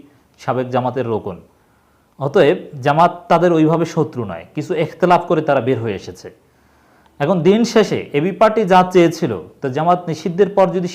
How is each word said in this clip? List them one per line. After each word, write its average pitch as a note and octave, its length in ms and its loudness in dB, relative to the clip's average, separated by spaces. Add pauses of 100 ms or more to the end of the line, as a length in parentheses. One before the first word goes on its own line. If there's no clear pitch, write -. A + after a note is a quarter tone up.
(400)
সাবেক B2+ 340 -4
জামাতের B2 400 -2
রোকন, F#2+ 240 -6 (840)
অতএব C#3+ 380 2 (280)
জামাত D#3+ 260 2 (200)
তাদের F3 260 4
ওইভাবে D#3+ 280 2 (100)
শত্রু C3+ 260 -4 (100)
নয়, E2 140 -12 (100)
কিছু D3 160 -8 (120)
এখতলাফ F3 460 0
করে D#3 180 0
তারা C#3 200 2
বের B2+ 160 0
হয়ে G#2 180 -6
এসেছে। - 260 -18 (920)
এখন E3+ 180 0 (100)
দিন G#3+ 140 4 (120)
শেষে F#3 260 2 (180)
এবি E3+ 220 0
পার্টি A3 220 2 (100)
যা F#3 80 6 (140)
চেয়েছিল, E3 400 2 (280)
তো - 40 -6 (100)
জামাত E3+ 240 0 (100)
নিষিদ্ধের F3+ 460 -2
পর F#3+ 100 4 (100)
যদি F3+ 200 -4